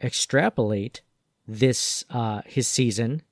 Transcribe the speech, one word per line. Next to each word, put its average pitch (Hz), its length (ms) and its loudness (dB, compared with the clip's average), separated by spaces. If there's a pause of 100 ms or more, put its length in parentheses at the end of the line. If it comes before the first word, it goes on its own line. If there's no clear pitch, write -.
extrapolate 123 1000 0 (440)
this, 117 640 0
uh, 113 360 -2
his 127 200 -2
season 117 680 0